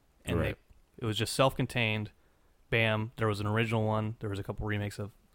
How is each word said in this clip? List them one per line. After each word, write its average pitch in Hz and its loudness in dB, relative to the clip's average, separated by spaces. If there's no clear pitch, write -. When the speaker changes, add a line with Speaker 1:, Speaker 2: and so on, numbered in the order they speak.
Speaker 1:
and 85 0
Speaker 2:
Right. 76 0
Speaker 1:
they, 123 -8
it - -2
was 107 -2
just 110 -2
self-contained. 117 2
Bam, 110 2
there 113 2
was 104 0
an 104 -2
original 110 2
one. 107 0
There 104 -6
was 98 -6
a 98 -6
couple 107 -6
remakes 104 -4
of 104 -8